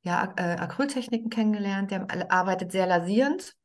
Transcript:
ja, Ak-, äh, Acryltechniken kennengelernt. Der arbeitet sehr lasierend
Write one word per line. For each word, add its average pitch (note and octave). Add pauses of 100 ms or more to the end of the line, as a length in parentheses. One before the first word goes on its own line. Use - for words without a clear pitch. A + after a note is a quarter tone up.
ja, F3
Ak-, F#3+
äh, F3
Acryltechniken A3+
kennengelernt. G3+
Der F#3+ (240)
arbeitet F#3
sehr F#3
lasierend G3+ (100)